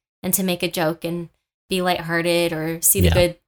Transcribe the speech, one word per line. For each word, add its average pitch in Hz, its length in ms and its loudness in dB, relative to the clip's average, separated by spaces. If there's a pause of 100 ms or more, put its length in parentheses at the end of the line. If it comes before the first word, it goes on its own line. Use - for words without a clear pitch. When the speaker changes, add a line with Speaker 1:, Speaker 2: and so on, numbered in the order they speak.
(220)
Speaker 1:
and 185 120 -2
to 196 80 0
make 180 200 -2
a 180 80 -2
joke 165 340 -2
and 170 240 -6 (420)
be 190 100 -2
lighthearted 170 720 0
or 160 300 -4
see - 180 2
the 175 80 4
Speaker 2:
Yeah. 80 60 4
Speaker 1:
good 175 340 2